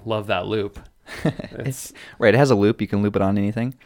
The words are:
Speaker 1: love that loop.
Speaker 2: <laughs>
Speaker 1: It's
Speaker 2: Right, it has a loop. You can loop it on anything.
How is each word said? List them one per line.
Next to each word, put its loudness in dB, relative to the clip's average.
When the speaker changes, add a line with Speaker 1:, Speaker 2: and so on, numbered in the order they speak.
Speaker 1:
love -4
that -2
loop. -4
Speaker 2:
<laughs> -12
Speaker 1:
It's -10
Speaker 2:
Right, 4
it 6
has 6
a 6
loop. 2
You -2
can 0
loop 0
it 2
on 2
anything. -4